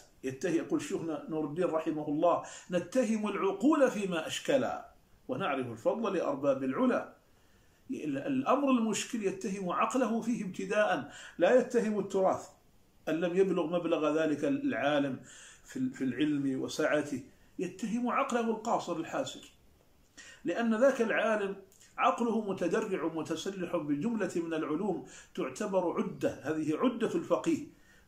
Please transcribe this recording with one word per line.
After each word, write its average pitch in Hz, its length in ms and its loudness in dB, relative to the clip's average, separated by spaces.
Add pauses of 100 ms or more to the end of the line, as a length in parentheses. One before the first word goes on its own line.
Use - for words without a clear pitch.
(240)
يتهم، 143 300 -2
يقول 160 280 0
شيخنا 156 460 -4
نور 156 160 -2
الدين 151 200 -2
رحمه 156 440 -2
الله: 156 340 4 (280)
"نتهم 208 580 0
العقول 208 640 4
فيما 180 360 -2
أشكلا، 127 600 0 (400)
ونعرف 135 380 -2
الفضل 190 500 -2
لأرباب 135 480 0
العلا". 170 480 0 (800)
ال-، 135 280 -4
الأمر 220 520 2
المشكل 220 540 0
يتهم 190 460 -2
عقله 226 500 0
فيه 214 240 -2
ابتداء، 190 680 0 (260)
لا 220 220 8
يتهم 214 380 0
التراث. 190 500 0 (600)
أن 156 60 2
لم 175 220 0
يبلغ 180 300 2
مبلغ 160 560 2
ذلك 151 220 0
العالم 139 760 0 (440)
في - 140 -10
ال-، 127 120 0
في 131 140 -6
العلم 135 580 0
وسعته، 135 600 -2 (360)
يتهم 208 500 -4
عقله 226 420 0
القاصر 202 460 -2
الحاسر، - 560 -6 (920)
لأن 226 300 0
ذاك 262 280 6
العالم 208 540 2 (420)
عقله 208 520 2
متدرع 180 640 -2
متسلح 170 640 -4
بجملة 170 600 -2
من 165 180 -2
العلوم 156 520 -2 (280)
تعتبر 180 680 -2
عدة. 160 400 -2
هذه 156 340 -2
عدة 220 380 0
الفقيه 165 520 0 (420)